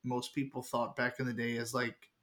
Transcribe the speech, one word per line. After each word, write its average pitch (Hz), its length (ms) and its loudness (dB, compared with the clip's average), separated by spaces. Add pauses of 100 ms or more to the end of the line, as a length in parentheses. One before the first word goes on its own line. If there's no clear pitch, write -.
most 123 300 0
people 135 280 -2
thought 120 320 0
back 123 240 2
in 131 80 0
the 123 60 0
day 117 240 2
as, 117 180 -2
like, 120 360 -2 (120)